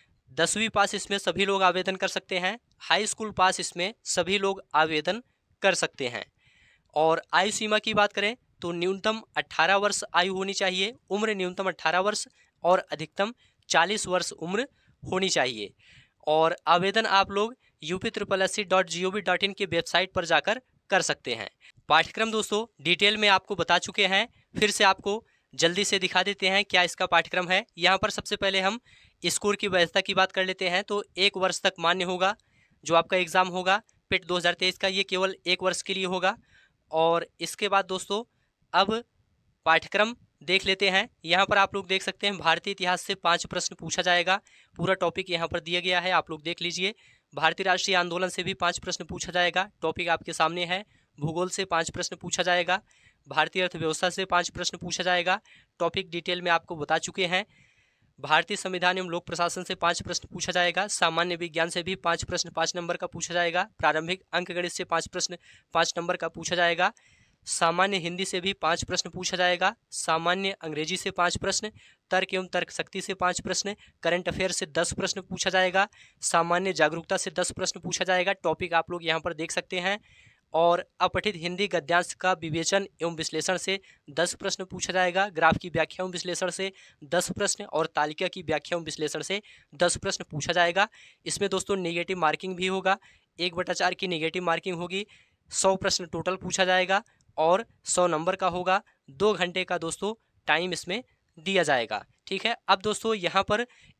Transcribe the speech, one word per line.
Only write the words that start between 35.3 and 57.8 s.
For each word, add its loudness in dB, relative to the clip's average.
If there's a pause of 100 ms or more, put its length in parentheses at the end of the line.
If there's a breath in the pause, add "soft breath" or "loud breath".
एक 0
वर्ष 0
के -4
लिए -2
होगा। 0 (540 soft breath)
और 2 (140)
इसके -4
बाद 4
दोस्तों -4 (500)
अब 4 (720)
पाठ्यक्रम 4 (300)
देख 2
लेते 2
हैं। 2 (160)
यहाँ 4
पर 4
आप 4
लोग -6
देख 0
सकते -4
हैं -2
भारतीय 0
इतिहास -2
से -4
पाँच 0
प्रश्न -6
पूछा -4
जाएगा, 2 (360 soft breath)
पूरा 2
टॉपिक -2
यहाँ -2
पर -4
दिया -2
गया 0
है, -2
आप 2
लोग -10
देख -6
लीजिए। -4 (400 soft breath)
भारतीय 0
राष्ट्रीय 0
आंदोलन 0
से -6
भी -4
पाँच -2
प्रश्न -10
पूछा -10
जाएगा, 0 (140)
टॉपिक -2
आपके -2
सामने 0
है। -4 (340)
भूगोल -2
से -4
पाँच 0
प्रश्न -8
पूछा -4
जाएगा, 2 (460 soft breath)
भारतीय 0
अर्थव्यवस्था -2
से -4
पाँच 0
प्रश्न -6
पूछा -6
जाएगा, 0 (400 soft breath)
टॉपिक -2
डिटेल -6
में 0
आपको 0
बता 0
चुके -4
हैं। 0 (720 soft breath)